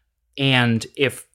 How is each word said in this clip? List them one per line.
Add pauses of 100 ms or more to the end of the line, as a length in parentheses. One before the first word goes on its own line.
(360)
And (120)
if,